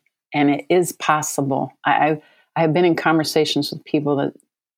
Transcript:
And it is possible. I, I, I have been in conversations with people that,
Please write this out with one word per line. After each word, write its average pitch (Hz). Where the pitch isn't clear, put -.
And 143
it 143
is 175
possible. 143
I, 147
I, 151
I 160
have 156
been 180
in 165
conversations 156
with -
people 147
that, 139